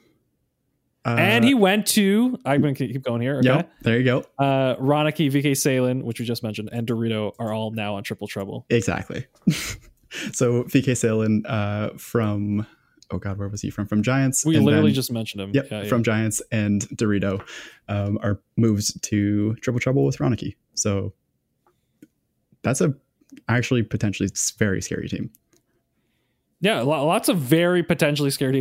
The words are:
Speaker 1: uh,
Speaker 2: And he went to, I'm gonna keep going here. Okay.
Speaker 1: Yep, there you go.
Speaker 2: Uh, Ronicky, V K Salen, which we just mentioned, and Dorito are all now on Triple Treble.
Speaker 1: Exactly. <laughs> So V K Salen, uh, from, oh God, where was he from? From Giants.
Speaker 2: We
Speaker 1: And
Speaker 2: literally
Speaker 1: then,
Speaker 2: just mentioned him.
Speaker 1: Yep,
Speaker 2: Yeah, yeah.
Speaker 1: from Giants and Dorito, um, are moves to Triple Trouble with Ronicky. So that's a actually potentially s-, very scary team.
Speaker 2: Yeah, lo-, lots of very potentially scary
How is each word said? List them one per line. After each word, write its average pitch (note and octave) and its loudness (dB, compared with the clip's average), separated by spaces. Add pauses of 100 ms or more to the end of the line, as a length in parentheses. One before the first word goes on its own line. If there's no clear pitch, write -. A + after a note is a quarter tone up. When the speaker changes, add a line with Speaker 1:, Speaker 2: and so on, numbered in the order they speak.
(1040)
Speaker 1:
uh, A#2+ 0
Speaker 2:
And G#3+ 4
he C4+ 6
went G#3 4
to, A3 2
I'm C#3+ 2
gonna C#3+ 2
keep C3 -4
going A#2 -2
here. C3+ -2
Okay. C3 4
Speaker 1:
Yep, D3 2 (100)
there A#2 2
you B2+ 2
go. B2+ 2 (140)
Speaker 2:
Uh, C3+ 2
Ronicky, D3+ 2
V C#3 2
K C#3+ 2
Salen, C3 0
which A2+ -6
we A#2 -4
just A#2 -4
mentioned, G#2+ -8
and A#2 -4
Dorito A2+ -2
are A2 -4
all A2 -4
now G#2+ -6
on G2+ -8
Triple - -8
Treble. G#2 -8
Speaker 1:
Exactly. - -2 (200)
<laughs> D3+ 2 (760)
So B2 0
V C3+ 2
K B2+ 0
Salen, A2 0
uh, G#2+ -2
from, G#2 -2 (440)
oh F2+ -6
God, G2 -8
where G2+ -8
was G2+ -10
he G2+ -6
from? G2 -6
From G#2+ 0
Giants. C3 0
Speaker 2:
We D#3+ 2
Speaker 1:
And C#3+ 6
Speaker 2:
literally D3 6
Speaker 1:
then, C#3 4
Speaker 2:
just C3 -2
mentioned A2 -6
him. G2 -8
Speaker 1:
Yep, C3+ 0
Speaker 2:
Yeah, G#2+ -6
yeah. G#2 -6
Speaker 1:
from A#2+ 4
Giants A2 0 (100)
and G#2 2 (160)
Dorito, G2+ 0 (440)
um, G2+ -2
are G#2 -2 (160)
moves A2 0
to G#2 0
Triple A#2+ -4
Trouble C#3 2
with C3+ -2
Ronicky. B2 -2 (160)
So G2+ -2 (1500)
that's - -2
a D#3+ 2 (560)
actually A#2+ 2
potentially G2+ -2
s-, - -4
very G2 0
scary - -8
team. - -6 (1300)
Speaker 2:
Yeah, F#3+ 2
lo-, C#3 2
lots F#3+ 2
of A3+ 2
very E3 2
potentially D3 2
scary C3+ 0